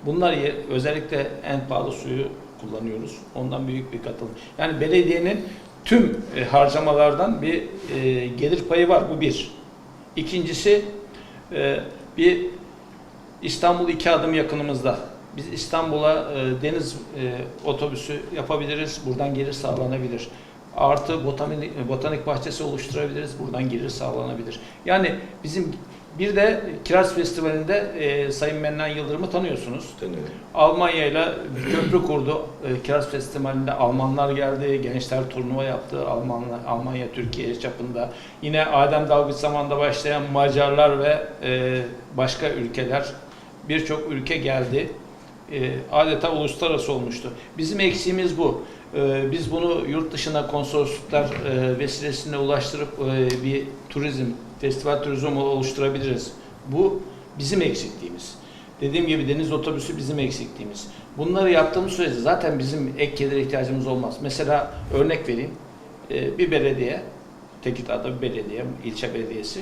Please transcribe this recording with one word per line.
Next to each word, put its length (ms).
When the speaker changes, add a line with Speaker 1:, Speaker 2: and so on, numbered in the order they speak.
Speaker 1:
Bunlar 260
ye-, 220
özellikle 560
en 240
pahalı 240
suyu 360
kullanıyoruz. 560
Ondan 340
büyük 240
bir 100
katılım. 300
Yani 220
belediyenin 600
tüm, 320
e, 80
harcamalardan 1000
bir, 200
e, 320
gelir 420
payı 200
var. 160
Bu 40
bir. 300
İkincisi, 680
e, 240
bir 280
İstanbul 460
iki 220
adım 240
yakınımızda. 640
Biz 160
İstanbul'a, 800
e, 300
deniz, 320
e, 400
otobüsü 520
yapabiliriz. 680
Buradan 280
gelir 180
sağlanabilir. 760
Artı 500
botanik, 640
botanik 380
bahçesi 380
oluşturabiliriz. 680
Buradan 260
gelir 180
sağlanabilir. 720
Yani 280
bizim 280
bir 180
de 240
Kiraz 300
Festivali'nde, 840
e, 340
Sayın 240
Mennan 320
Yıldırım'ı 420
tanıyorsunuz. 540
Speaker 2:
Tanıyorum. 240
Speaker 1:
Almanya'yla 800
bir 160
köprü 340
kurdu. 400
E, 180
Kiraz 280
Festivali'nde 600
Almanlar 600
geldi, 500
gençler 480
turnuva 340
yaptı. 440
Almanlar, 580
Almanya, 460
Türkiye 480
çapında. 500
Yine 240
Adem 420
Dalgıç 280
zamanında 420
başlayan 440
Macarlar 680
ve, 280
e, 400
başka 320
ülkeler, 640
birçok 440
ülke 240
geldi. 540
E, 180
adeta 400
uluslararası 600
olmuştu. 380
Bizim 220
eksiğimiz 580
bu. 240
E, 360
biz 200
bunu 360
yurt 240
dışına 340
konsolosluklar, 800
e, 540
vesilesiyle 600
ulaştırıp, 500
e, 440
bir 200
turizm, 360
festival 420
turizmi 360
oluşturabiliriz. 920
Bu 340
bizim 240
eksikliğimiz. 720
Dediğim 260
gibi 220
deniz 240
otobüsü 440
bizim 220
eksikliğimiz. 680
Bunları 320
yaptığımız 420
sürece 220
zaten 440
bizim 400
ek 180
gelir 200
ihtiyacımız 500
olmaz. 360
Mesela 520
örnek 340
vereyim. 220
E, 280
bir 120
belediye, 520
Tekirdağ'da 540
bir 60
belediye, 420
ilçe 300
belediyesi 480